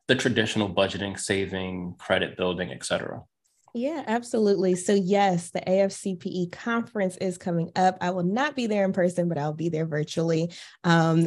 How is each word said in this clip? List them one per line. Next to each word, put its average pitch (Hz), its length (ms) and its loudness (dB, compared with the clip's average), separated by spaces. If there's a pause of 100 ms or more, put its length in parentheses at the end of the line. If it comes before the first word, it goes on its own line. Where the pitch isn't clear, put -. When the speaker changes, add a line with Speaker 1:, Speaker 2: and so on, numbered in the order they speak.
Speaker 1:
the 127 80 4
traditional 107 580 0
budgeting, 98 460 -2
saving, 92 800 -4
credit 92 380 0
building, 90 340 -2
et - 140 -12
cetera. - 400 -4 (520)
Speaker 2:
Yeah, 269 300 -4
absolutely. 208 720 2
So 202 180 0
yes, 196 560 2
the - 180 -6
A 190 120 4
F 196 100 2
C 190 240 -6
P 180 160 -8
E 180 180 -2
conference 233 680 -4
is 185 200 -4
coming 170 380 -2
up. 185 260 4
I 180 100 0
will 180 120 -2
not 254 320 0
be 240 140 -2
there 208 160 2
in 190 80 2
person, 175 360 2
but 165 80 -2
I'll 151 160 -2
be 160 160 -4
there 160 160 -2
virtually. 165 680 0 (320)
Um, 165 420 6